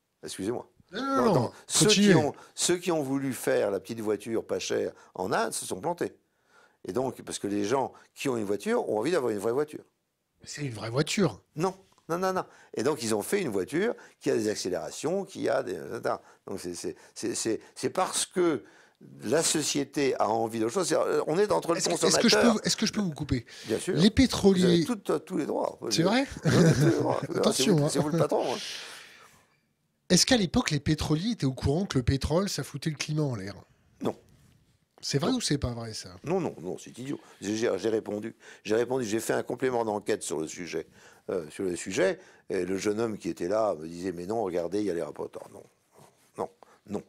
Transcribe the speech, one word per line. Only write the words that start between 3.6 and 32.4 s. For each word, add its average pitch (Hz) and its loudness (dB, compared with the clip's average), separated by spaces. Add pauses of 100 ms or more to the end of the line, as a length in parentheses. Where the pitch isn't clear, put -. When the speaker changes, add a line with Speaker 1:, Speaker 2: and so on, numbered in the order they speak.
Speaker 1:
la 95 0
petite 113 -10
voiture 107 -2
pas 95 -2
chère 107 -2 (220)
en 98 -4
Inde 208 0
se - -6
sont 92 -6
plantés. 143 -4 (760)
Et 95 -8
donc, 120 -2
parce 92 -10
que 104 -4
les 101 -2
gens 123 0 (220)
qui - -6
ont 123 0
une 110 -2
voiture 104 -2
ont 107 0
envie 135 0
d'avoir 131 0
une 104 -4
vraie 113 0
voiture. 147 -4 (640)
Speaker 2:
C'est - -12
une 135 -6
vraie 107 -8
voiture. 151 2 (140)
Speaker 1:
Non, 185 0 (340)
non, 165 -2
non, 190 0
non. 180 -2 (300)
Et 110 0
donc, 131 0
ils 110 0
ont 101 2
fait 202 0
une 151 0
voiture 147 0 (260)
qui 147 -2
a 131 4
des 107 0
accélérations, 98 -4
qui 117 -6
a 131 0
des, 98 -6
et 73 -10
cetera. 113 -4 (240)
Donc, 98 -8
c'est, 87 -8
c'est, 85 -8 (200)
c'est, 113 -6
c'est, 113 -2 (140)
c'est 123 -4
parce - -2
que 165 0 (600)
la 139 2
société 143 0
a 104 4
envie 113 0
d'autre 113 0
chose. 185 0
C'est, 151 2 (300)
on 156 0
est 208 2
entre 165 0
le 170 0
Speaker 2:
Est-ce 175 -2
que, 170 2
Speaker 1:
consommateur. 165 2
Speaker 2:
est-ce - 2
que 233 6
je - 6
peux, 226 4
est-ce - 0
que 220 -2
je - -2
peux 214 -4
vous 180 -2
couper ? 131 -4 (220)
Speaker 1:
Bien 107 0
sûr. - -2
Speaker 2:
Les 185 6
pétroliers 180 6
Speaker 1:
Vous 151 -2
avez 220 -4
tout, 160 0
tous 185 -8
les 151 0
droits. - -2 (100)
Speaker 2:
C'est 160 2
Speaker 1:
Vous 175 4
Speaker 2:
vrai ? 262 2 (160)
Speaker 1:
avez 160 8
tous 127 4
les - 6
droits. - 0
Speaker 2:
<laughs> - -4
Attention, 220 4
Speaker 1:
C'est 226 4
vous, 151 6
Speaker 2:
hein. 151 4
Speaker 1:
c'est 143 0
vous 147 2
le 165 2
patron, 151 2
hein. 220 -4 (1500)
Speaker 2:
Est-ce 180 6
qu'à 262 6
l'époque, 220 2
les 147 2
pétroliers 156 0
étaient 156 -2
au 131 0
courant 147 0
que 143 0
le 120 0
pétrole, 156 0